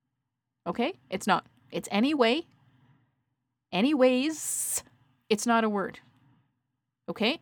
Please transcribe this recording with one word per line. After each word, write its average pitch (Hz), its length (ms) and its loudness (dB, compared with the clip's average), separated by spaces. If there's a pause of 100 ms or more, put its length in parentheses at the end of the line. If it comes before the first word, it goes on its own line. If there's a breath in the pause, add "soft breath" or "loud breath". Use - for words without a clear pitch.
(680)
Okay? 233 260 -2 (160)
It's - 180 -8
not. 185 180 0 (260)
It's - 200 -8
anyway. 262 540 2 (1300)
Anyways, 262 1120 0 (460)
it's 208 180 0
not 226 160 2
a 220 60 0
word. 202 300 -4 (1120)
Okay? 220 320 -2